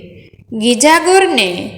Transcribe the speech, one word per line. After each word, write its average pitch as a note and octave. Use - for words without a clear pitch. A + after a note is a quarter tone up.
ગીજાગોરને A#3+